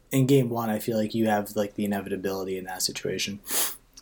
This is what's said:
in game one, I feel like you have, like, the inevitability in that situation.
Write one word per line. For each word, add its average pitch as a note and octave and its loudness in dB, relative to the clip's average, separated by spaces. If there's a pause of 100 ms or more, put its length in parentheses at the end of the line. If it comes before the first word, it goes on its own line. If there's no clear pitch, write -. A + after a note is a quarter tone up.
(120)
in C3+ 4
game B2+ 6
one, A#2 -2
I G#2+ 0
feel A2+ -2
like G#2+ 0
you A2 4
have, G#2 0
like, G#2 0
the G#2 -2
inevitability F#2+ -2
in F#2 -8
that F#2 -8
situation. F#2+ -4 (640)